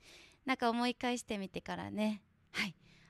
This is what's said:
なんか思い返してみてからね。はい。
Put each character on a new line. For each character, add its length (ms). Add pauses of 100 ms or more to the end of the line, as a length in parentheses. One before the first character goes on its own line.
(460)
な 80
ん 40
か 120
思 180
い 60
返 240
し 60
て 160
み 100
て 100
か 160
ら 140
ね。 320 (300)
は 160
い。 80 (340)